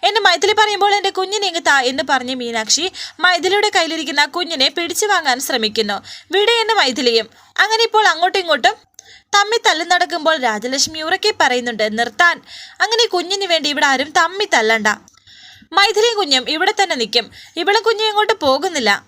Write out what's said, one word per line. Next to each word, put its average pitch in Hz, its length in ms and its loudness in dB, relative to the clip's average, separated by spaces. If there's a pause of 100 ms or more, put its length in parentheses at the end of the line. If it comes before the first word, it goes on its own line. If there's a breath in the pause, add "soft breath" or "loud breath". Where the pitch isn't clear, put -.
എന്ന് 403 160 2
മൈഥിലി 381 340 0
പറയുമ്പോൾ 415 420 2
"എൻ്റെ 392 140 -2
കുഞ്ഞിനെ 381 380 -4
ഇങ്ങ് 339 200 -6
താ" 277 140 4
എന്ന് 269 280 -2
പറഞ്ഞ് 254 260 -2
മീനാക്ഷി 233 560 -4 (280 loud breath)
മൈഥിലിയുടെ 370 560 2
കയ്യിലിരിക്കുന്ന 320 500 0
കുഞ്ഞിനെ 320 440 -2
പിടിച്ചു 339 360 -4
വാങ്ങാൻ 320 340 0
ശ്രമിക്കുന്നു. 214 580 -4 (340 loud breath)
"വിട്" 415 200 2
എന്ന് 453 220 2
മൈഥിലിയും. 247 560 0 (300 soft breath)
അങ്ങനെ 440 240 2
ഇപ്പോൾ 427 240 4
അങ്ങോട്ടും 359 320 2
ഇങ്ങോട്ടും 339 360 2 (600 loud breath)
തമ്മി 415 300 2
തല്ലി 339 200 2
നടക്കുമ്പോൾ 339 520 0
രാജലക്ഷ്മി 262 640 -2
ഉറക്കെ 370 400 0
പറയുന്നുണ്ട്, 240 580 0
"നിർത്താൻ. 269 420 0 (400 loud breath)
അങ്ങനെ 453 260 0
കുഞ്ഞിന് 381 380 -4
വേണ്ടി 320 240 -2
ഇവിടെ 294 160 0
ആരും 277 260 0
തമ്മി 370 420 0
തല്ലണ്ട. 220 340 2 (840 loud breath)
മൈഥിലിയും 427 440 2
കുഞ്ഞും 277 320 0
ഇവിടെ 359 240 0 (100)
തന്നെ 339 120 -2
നിൽക്കും, 233 360 -2 (260 loud breath)
ഇവളും 403 260 0
കുഞ്ഞും 440 240 0
ഇങ്ങോട്ട് 427 260 0
പോകുന്നില്ല. 285 760 0